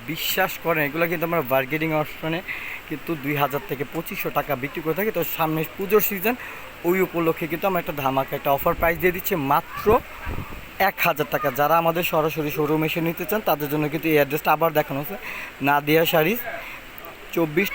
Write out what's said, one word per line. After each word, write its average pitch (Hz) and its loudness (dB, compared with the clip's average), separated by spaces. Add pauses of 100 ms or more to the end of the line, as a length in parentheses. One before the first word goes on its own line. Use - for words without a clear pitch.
বিশ্বাস 165 -2
করেন 160 2
এগুলো 160 0
কিন্তু 165 -2
আমরা 165 2
বার্গেনিং 135 0
অপশনে 160 -2 (460)
কিন্তু 156 -6 (140)
দুই 147 -2
হাজার 143 0
থেকে 139 -4 (100)
পঁচিশশো 165 -6
টাকা 147 0 (100)
বিক্রি 147 -6
করে 156 0
থাকি। 214 0
তো 170 2 (140)
সামনে 160 0 (160)
পুজোর 196 2
সিজন, 208 -2 (540)
ওই 185 4
উপলক্ষে 165 0
কিন্তু 165 -2
আমরা 180 0
একটা 165 -4
ধামাকা 135 2
একটা 147 0
অফার 170 2
প্রাইস 170 2
দিয়ে 180 4
দিচ্ছি 190 -4 (180)
মাত্র - 0 (1000)
এক - -2 (100)
হাজার 147 2
টাকা। 147 0 (100)
যারা 147 4
আমাদের 165 2
সরাসরি 156 2
শোরুম 156 2
এসে 170 -2
নিতে 170 -4
চান, 214 0
তাদের 151 0
জন্য 151 2
কিন্তু 156 -2
এই 151 6
অ্যাড্রেসটা 143 2
আবার 165 4
দেখানো 147 0
হচ্ছে, 147 -8 (500)
নাদিয়া 147 6
শাড়ি, 165 4 (1000)
চব্বিশ 170 2